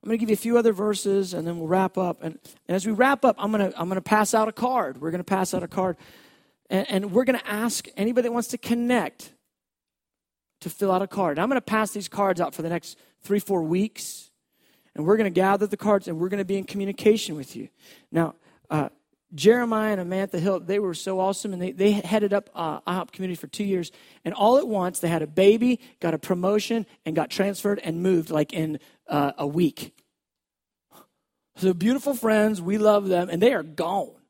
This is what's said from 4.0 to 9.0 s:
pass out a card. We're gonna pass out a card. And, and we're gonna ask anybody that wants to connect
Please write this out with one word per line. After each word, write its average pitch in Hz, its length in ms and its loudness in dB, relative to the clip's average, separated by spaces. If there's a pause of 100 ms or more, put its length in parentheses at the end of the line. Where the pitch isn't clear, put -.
pass 214 320 2
out 220 140 2
a 220 60 -6
card. 226 480 -2
We're 147 100 -4
gonna 175 140 -4
pass 190 300 -2
out 180 100 -2
a 170 40 -10
card. 185 280 -2 (760)
And, 190 180 0
and 202 240 -2
we're 247 120 4
gonna 247 200 0
ask 214 520 -4
anybody 233 320 0
that 233 40 -4
wants 233 160 -2
to 247 100 -8
connect 240 760 -2 (1300)